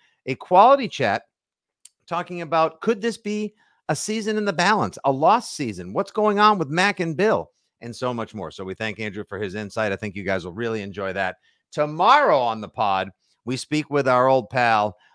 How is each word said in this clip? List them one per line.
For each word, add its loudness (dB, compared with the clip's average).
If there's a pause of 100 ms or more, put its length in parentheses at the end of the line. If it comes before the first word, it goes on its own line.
(260)
A -4
quality 6
chat -2 (840)
talking -6
about, 0
could 0
this -2
be -6 (380)
a 2
season -4
in -2
the -2
balance, 0
a 2
lost 2
season? -6
What's -4
going 0
on 4
with -4
Mac 0
and -4
Bill? 0 (320)
And -12
so -4
much -8
more. -8
So -16
we -8
thank -6
Andrew -8
for -10
his -6
insight. -4
I -2
think -10
you -10
guys -4
will -12
really -6
enjoy -8
that. -4 (340)
Tomorrow 2
on -2
the -10
pod, 0 (360)
we -4
speak -6
with 0
our 4
old 2
pal, 2 (200)